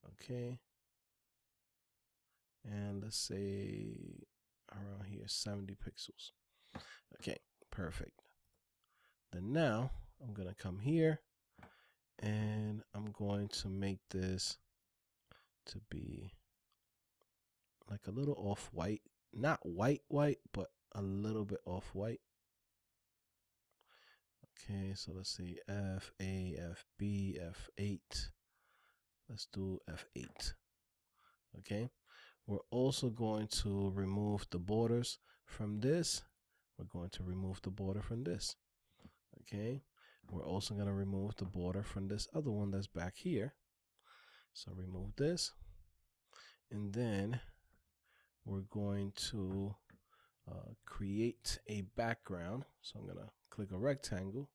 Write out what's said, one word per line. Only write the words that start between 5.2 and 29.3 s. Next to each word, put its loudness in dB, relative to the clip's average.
seventy -2
pixels. -10
Okay, -4
perfect. -4
Then 0
now 4
I'm -6
gonna -4
come -4
here 6
and 2
I'm -4
going 2
to -4
make 0
this 0
to -8
be -6
like -4
a -4
little 2
off-white, 0
not 2
white 4
white, 6
but -2
a -2
little 2
bit -2
off-white. -2
Okay, 0
so -6
let's -4
see, -6
F 0
A, 0
F -8
B, 2
F -8
eight. -2
Let's -6